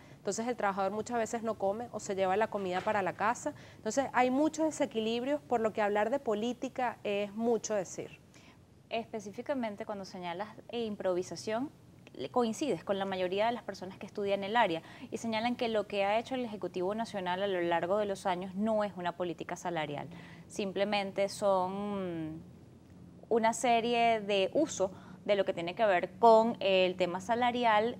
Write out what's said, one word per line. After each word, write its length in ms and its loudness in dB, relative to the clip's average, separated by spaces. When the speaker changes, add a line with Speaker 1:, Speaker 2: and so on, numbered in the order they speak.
Speaker 1:
entonces 300 -4
el 80 0
trabajador 360 0
muchas 260 -4
veces 260 -2
no 120 -2
come 360 -2
o 80 -6
se 160 -4
lleva 220 2
la 100 4
comida 320 -2
para 220 0
la 120 0
casa. 400 0
Entonces 380 -2
hay 160 6
muchos 360 2
desequilibrios, 760 0
por 180 0
lo 140 2
que 80 0
hablar 300 2
de 80 2
política 840 -2
es 300 -2
mucho 400 0
decir. 500 -6
Speaker 2:
Específicamente 960 -6
cuando 200 -8
señalas, 420 -8
eh, 160 -4
improvisación, 840 -2
le 160 -8
coincides 560 0
con 120 0
la 60 -2
mayoría 440 0
de 40 2
las 120 -4
personas 340 -10
que 80 -14
estudian 400 -2
el 100 0
área 260 4
y 60 -4
señalan 400 -2
que 100 0
lo 180 0
que 200 0
ha 120 2
hecho 180 -4
el 100 -2
Ejecutivo 500 -4
Nacional 480 -2
a 40 2
lo 120 0
largo 380 2
de 80 2
los 200 -4
años 300 -2
no 300 2
es 100 -6
una 220 -4
política 400 -6
salarial, 500 -4
simplemente 800 -2
son 1120 -2
una 240 4
serie 680 2
de 320 2
uso 380 2
de 100 4
lo 80 4
que 80 -2
tiene 240 -4
que 100 2
ver 320 4
con 440 8
el 340 4
tema 240 0
salarial 800 2